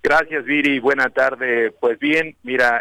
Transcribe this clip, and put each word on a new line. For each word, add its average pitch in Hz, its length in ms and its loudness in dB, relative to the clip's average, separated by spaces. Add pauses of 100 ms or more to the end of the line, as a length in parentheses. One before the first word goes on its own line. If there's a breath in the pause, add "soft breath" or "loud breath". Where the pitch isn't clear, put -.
Gracias, 151 420 -2
Viri. 143 340 0
Buena 131 320 0
tarde. 123 680 0
Pues 120 180 0
bien, 156 460 -2
mira, 123 360 0